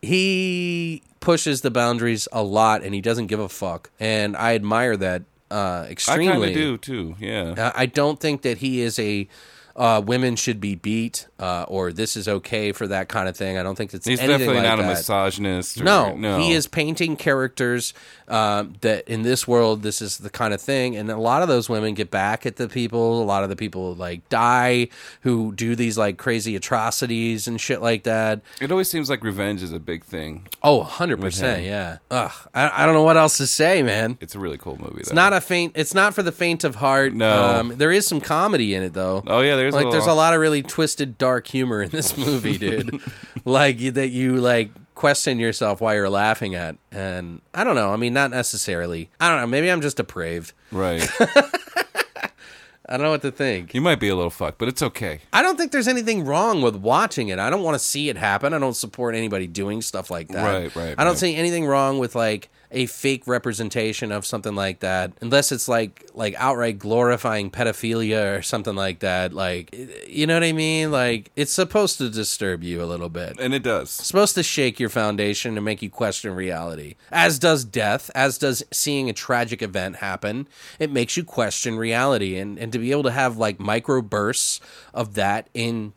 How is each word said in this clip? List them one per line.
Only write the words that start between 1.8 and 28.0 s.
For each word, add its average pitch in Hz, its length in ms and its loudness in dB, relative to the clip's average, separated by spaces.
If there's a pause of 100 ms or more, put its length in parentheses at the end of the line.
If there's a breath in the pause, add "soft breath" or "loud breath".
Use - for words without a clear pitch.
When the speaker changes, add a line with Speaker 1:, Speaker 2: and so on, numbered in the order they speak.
Speaker 1:
a 113 120 -2
lot, 107 400 4
and 98 120 -4
he 98 60 -2
doesn't 113 260 0
give 107 140 -2
a 98 80 -4
fuck. 87 500 -8
And 107 380 0
I 117 180 2
admire 110 440 2
that, 90 240 0 (280)
uh, 95 360 -2
Speaker 2:
I - 40 -14
Speaker 1:
extremely. 156 640 2
Speaker 2:
kinda - 20 -2
do, 151 240 0
too, 92 400 -6
yeah. 98 400 -4
Speaker 1:
Uh, 113 160 0
I 127 120 0
don't 143 340 0
think 147 220 -2
that 117 160 -2
he 127 240 -2
is 117 180 -2
a, 104 260 -2 (480 loud breath)
uh, 113 320 4
women 123 300 0
should 110 240 -2
be 101 160 -4
beat, 113 500 -4 (140)
uh, 87 280 -2
or 92 240 -2
this 107 240 -4
is 101 120 -4
okay 104 440 -2
for 107 140 -6
that 95 220 -2
kind 95 200 -2
of 90 80 -6
thing. 95 220 -4
I 90 40 -2
don't 95 120 -4
think 104 180 -6
it's 92 140 -10
Speaker 2:
He's 123 140 2
Speaker 1:
anything 139 180 4
Speaker 2:
definitely 127 240 2
Speaker 1:
like 113 80 4
Speaker 2:
not 110 80 2
a 101 40 2
Speaker 1:
that. 90 60 2
Speaker 2:
misogynist 95 920 0
or, 135 40 -2
Speaker 1:
No, 160 300 4
Speaker 2:
no. 98 240 0
Speaker 1:
he 170 140 2
is 156 140 2
painting 160 500 -2
characters, 127 760 0 (340 loud breath)
uh, 104 380 2 (160)
that 110 260 2
in 113 160 -4
this 123 240 2
world, 113 360 4
this 104 180 -4
is 104 180 -6
the 101 120 -12
kind 110 240 -2
of 98 80 -6
thing. 127 340 0
And 107 140 -6
a 110 80 -4
lot 120 240 2
of 185 60 2
those 123 200 2
women 110 240 0
get 101 180 -4
back 101 360 0
at 120 100 -4
the 120 120 -6
people. 117 540 0
A - 20 0
lot 98 200 2
of 95 60 -4
the 98 40 -4
people, 92 400 -6
like, 87 360 -10
die 123 580 4 (320 loud breath)
who 113 320 0
do 113 240 -2
these, 113 220 -2
like, 101 180 2
crazy 113 400 -2
atrocities 113 880 -2
and 117 140 -4
shit - 220 -2
like 117 220 2